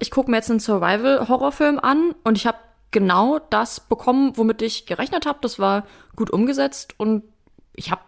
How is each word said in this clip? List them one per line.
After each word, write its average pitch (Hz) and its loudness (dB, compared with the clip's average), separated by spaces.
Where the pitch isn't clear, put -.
ich - -4
gucke 262 0
mir 226 2
jetzt 226 -2
einen 226 2
Survival-Horrorfilm 247 0
an 311 2
und 220 2
ich 233 -2
habe 226 -2
genau 208 2
das 226 -2
bekommen, 254 0
womit 220 0
ich - -6
gerechnet 269 -4
habe. 285 -4
Das 226 -6
war 196 0
gut - -2
umgesetzt 269 -2
und 214 0
ich - -10
habe - -4